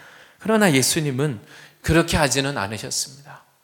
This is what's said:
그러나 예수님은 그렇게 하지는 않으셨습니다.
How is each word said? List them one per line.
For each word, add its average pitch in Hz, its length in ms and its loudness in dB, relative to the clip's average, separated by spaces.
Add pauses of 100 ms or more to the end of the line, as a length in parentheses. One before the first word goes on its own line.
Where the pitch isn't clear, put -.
(400)
그러나 208 340 2
예수님은 135 680 0 (420)
그렇게 165 360 2
하지는 139 400 0
않으셨습니다. 131 840 -8 (200)